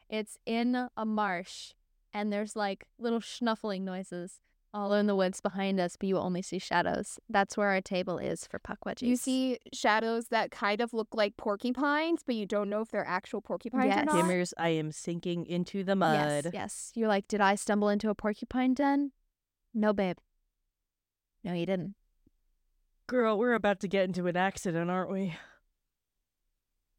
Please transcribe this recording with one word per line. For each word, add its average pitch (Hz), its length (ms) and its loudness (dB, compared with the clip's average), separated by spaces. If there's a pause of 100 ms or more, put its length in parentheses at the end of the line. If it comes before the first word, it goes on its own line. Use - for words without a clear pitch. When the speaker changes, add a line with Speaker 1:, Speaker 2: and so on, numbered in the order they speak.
(100)
Speaker 1:
It's 220 340 -6
in 247 500 0
a 220 120 -4
marsh, 202 680 -4 (400)
and 208 180 -2
there's, 208 240 -4
like, 202 300 -4 (140)
little 233 240 -2
snuffling 220 640 -4
noises 185 560 -8 (340)
all 202 180 -2
in 208 140 6
the 202 100 4
woods 190 240 2
behind 196 400 0
us, 175 160 0
but 196 120 -4
you 190 100 2
only 175 240 0
see 180 160 -6
shadows. - 600 0 (120)
That's 196 260 0
where 202 120 2
our 190 120 2
table 185 380 -2
is - 280 -4
for - 120 -10
Pukwudgies. - 480 -8
Speaker 2:
You 247 100 4
see 262 420 0 (140)
shadows 226 560 0
that 226 220 0
kind 208 320 0
of 240 100 -2
look 220 220 -2
like 208 240 2
porcupines, 285 880 0
but 247 80 0
you 214 100 -2
don't 202 240 0
know 208 140 0
if 220 80 -8
they're 202 160 -2
actual 190 340 -4
porcupines 233 440 -2
or - 20 6
Speaker 1:
Yes. 202 180 4
Speaker 2:
not. 302 120 2
Speaker 3:
Skimmers, 180 420 4
I 170 120 0
am 156 220 0
sinking 170 540 -4
into 175 360 -2
the 190 100 0
Speaker 1:
Yes, 151 520 4
Speaker 3:
mud. 170 80 -4
Speaker 1:
yes. - 420 -10
You're 226 140 0
like, 196 180 2
"Did 208 140 0
I 196 140 6
stumble 208 340 2
into 208 220 2
a 202 40 0
porcupine 254 600 0
den?" 285 380 2 (600)
No, 214 220 2
babe. 190 240 0 (1200)
No, 175 120 -4
you 170 100 -2
didn't. 185 300 -2 (1120)
Speaker 3:
Girl, 226 320 2
we're 240 140 4
about 202 280 2
to 208 80 -2
get 190 180 2
into 180 220 -2
an 170 80 0
accident, 180 540 0
aren't 185 200 0
we? 190 260 -2 (1600)